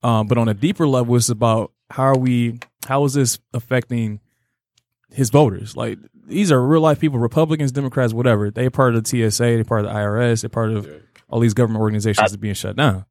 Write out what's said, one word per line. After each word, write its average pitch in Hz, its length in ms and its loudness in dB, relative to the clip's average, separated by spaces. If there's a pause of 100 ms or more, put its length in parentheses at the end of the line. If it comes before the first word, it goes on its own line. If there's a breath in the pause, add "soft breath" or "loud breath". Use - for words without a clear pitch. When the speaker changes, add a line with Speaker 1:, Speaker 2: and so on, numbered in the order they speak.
Speaker 1:
Um, 113 240 2
but 117 120 2
on 117 100 2
a 107 60 0
deeper 156 340 0
level, 123 280 2
it's 120 120 2
about 113 440 0 (180)
how 131 140 -2
are 135 140 4
we, 120 400 0 (280)
how 139 180 0
is 135 100 0
this 135 240 0 (160)
affecting 117 680 -2 (920)
his 131 200 0
voters? 110 460 -2
Like, 113 220 -8 (280)
these 190 260 -2
are 127 140 2
real 156 140 4
life 156 200 2
people, 143 180 -2
Republicans, 151 540 0
Democrats, 127 420 -2
whatever. 113 360 2
They're 123 200 -2
part 127 240 2
of 113 100 0
the - 60 -6
T 120 140 0
S 107 180 0
A, 120 140 2
they're 110 80 0
part 110 200 -2
of - 60 -6
the - 20 -8
I 104 100 -4
R 104 160 -2
S, 117 240 0
they're 110 60 -8
part 113 220 -2
of 101 160 -4
Speaker 2:
Yeah. 73 60 -18 (360)
Speaker 1:
all 117 120 -2
these 117 140 4
government 110 280 0
organizations 107 380 0
Speaker 3:
I - 20 6
Speaker 1:
that's 104 140 2
being 101 180 -6
shut 101 220 -8
down. 104 340 0